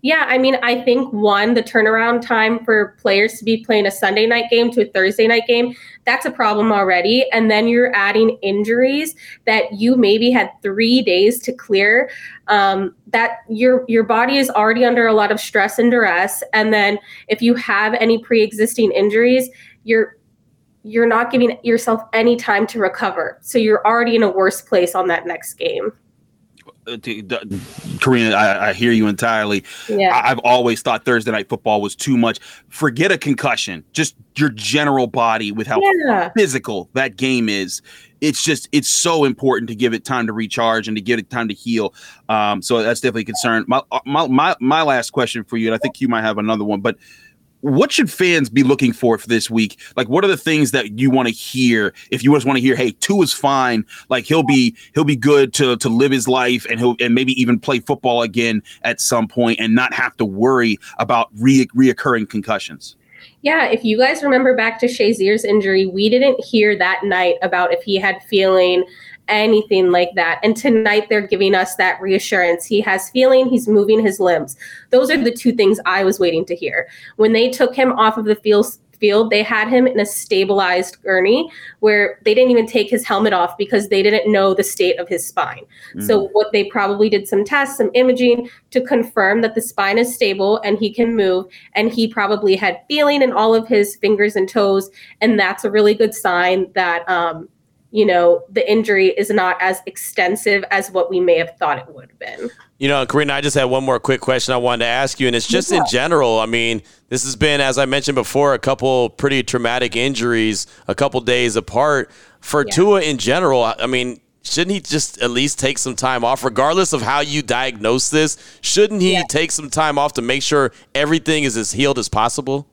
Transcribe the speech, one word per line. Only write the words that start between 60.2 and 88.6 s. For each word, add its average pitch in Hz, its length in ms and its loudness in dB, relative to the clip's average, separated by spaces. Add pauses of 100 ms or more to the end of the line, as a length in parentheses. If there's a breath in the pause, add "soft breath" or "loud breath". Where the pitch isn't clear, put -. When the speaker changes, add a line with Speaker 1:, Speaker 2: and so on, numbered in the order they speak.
Speaker 2:
worry 113 540 0 (180 loud breath)
about 113 400 -2
re-, 131 300 4
reoccurring 120 640 0
concussions." 101 640 -8 (480 loud breath)
Speaker 1:
Yeah, 294 220 2
if 226 200 -2
you 214 100 0
guys 285 280 0
remember 262 340 2
back 226 220 -2
to 247 80 0
Shazier's 214 580 0
injury, 196 400 2
we 196 240 0
didn't 254 340 2
hear 208 360 2
that 185 240 -2
night 185 400 0
about 180 280 0
if 170 120 -4
he 196 140 -2
had 190 260 -2
feeling, 185 640 2 (420 loud breath)
anything 214 640 2
like 175 240 2
that. 165 280 -2
And 220 140 2
tonight 214 500 0
they're 208 180 0
giving 196 300 2
us 185 200 -2
that 185 260 0
reassurance. 185 640 0
He 202 160 0
has 190 300 -4
feeling, 262 360 4
he's 240 180 0
moving 214 380 4
his 196 160 0
limbs. 170 380 0 (320 loud breath)
Those 254 200 4
are - 80 2
the 233 140 2
two 240 220 0
things 208 320 2
I 185 180 0
was 190 160 0
waiting 170 260 0
to 175 100 -6
hear. - 340 -6 (260 loud breath)
When 220 160 4
they 226 160 2
took 254 260 0
him 254 200 2
off 220 240 2
of 214 80 -4
the 214 100 2
field, 208 300 2 (340)
field, 214 300 2
they 208 120 2
had 214 280 -2
him 254 180 4
in 214 140 0
a 208 40 0
stabilized 190 960 -2
gurney 196 480 2 (300 loud breath)
where 208 460 2
they 214 80 4
didn't 254 180 6
even 226 160 4
take 208 220 0
his 240 160 -2
helmet 208 260 0
off 180 260 0
because 202 300 -2
they 196 160 2
didn't 214 260 2
know 196 240 4
the 196 100 0
state 180 360 0
of 175 80 -8
his 175 180 -6
spine. - 400 -6 (300 loud breath)
Speaker 2:
Mm. 202 120 -8
Speaker 1:
So 202 260 2
what 208 180 2
they 202 140 0
probably 202 420 0
did 202 180 0
some 208 200 0
tests, 277 320 -2
some 214 160 0
imaging 247 560 2 (220 loud breath)